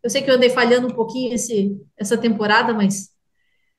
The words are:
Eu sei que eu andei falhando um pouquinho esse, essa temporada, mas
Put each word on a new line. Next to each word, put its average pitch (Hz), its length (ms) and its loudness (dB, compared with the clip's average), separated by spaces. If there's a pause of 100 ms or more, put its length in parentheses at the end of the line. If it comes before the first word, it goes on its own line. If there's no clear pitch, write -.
Eu 240 80 -6
sei 262 140 -2
que 269 80 -2
eu 254 60 6
andei 247 120 4
falhando 247 380 2
um 240 80 -6
pouquinho 240 400 -4
esse, 202 420 -2 (200)
essa 220 200 -4
temporada, 226 560 0
mas 202 360 -2 (720)